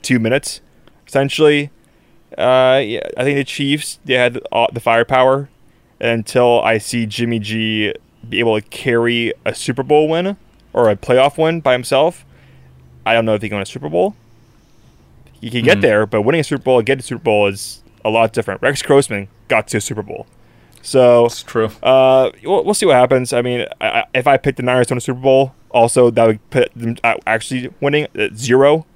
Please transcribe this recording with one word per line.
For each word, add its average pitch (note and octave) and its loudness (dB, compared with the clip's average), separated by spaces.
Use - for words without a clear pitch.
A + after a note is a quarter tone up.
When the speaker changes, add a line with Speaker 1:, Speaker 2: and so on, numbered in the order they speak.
Speaker 1:
two B2 0
minutes, A#2 -2
essentially. D3 2
Uh, B2+ 4
yeah, G#2+ -6
I B2+ -4
think C#3 0
the C#3+ -2
Chiefs, C#3+ -6
they B2+ -2
had B2 2
the, - -10
uh, A#2 2
the A#2 -8
firepower, B2+ 2
and A#2 -2
until A#2+ 2
I A2+ 2
see A2+ -6
Jimmy A#2 -4
G A2 -4
be - -4
able A2+ 0
to - -20
carry A#2 -2
a G#2 -4
Super C3+ -6
Bowl D3+ 2
win F3+ -2
or A#2 2
a G2+ 0
playoff C3 0
win E3 -2
by C3+ 0
himself, C3+ -2
I A2+ 0
don't A#2 2
know A2 0
if G#2 -4
he A2 -8
can G#2 -6
win G2+ -6
a F#2+ -8
Super C#3 -12
Bowl. F#3 -2
He A#2+ -12
can A#2+ -4
get C#3 4
Speaker 2:
Mm-hmm. - -4
Speaker 1:
there, A2 2
but G#2 -2
winning D#3 0
a - -2
Super C#3 -6
Bowl B2+ 2
and A2 0
getting C3+ -2
a - -14
Super - -12
Bowl G#2 2
is - -10
a A2 0
lot A2+ 2
different. G#2 -6
Rex C#3 -2
Grossman A#2+ 2
got - 0
to A2+ -4
a - -2
Super G#2+ -10
Bowl. - -12
So, A#2+ 4
Speaker 2:
It's - -6
true. A2 -4
Speaker 1:
uh, C3 4
we'll, F3 -2
we'll G#3 -2
see G#3 -2
what D3 4
happens. B2+ 2
I A#2+ -2
mean, B2 -4
I, A2 -2
I, - -2
if B2+ 0
I C#3 4
picked C#3 -2
the B2+ -8
Niners B2 2
to C#3+ -4
win B2+ -4
a - -6
Super B2+ -8
Bowl, C3+ 2
also A#2+ 4
that A#2 2
would A2 0
put B2 0
them A#2 -6
a-, A#2 0
actually B2 -4
winning C#3+ 0
at G#2+ -4
zero. C3+ 2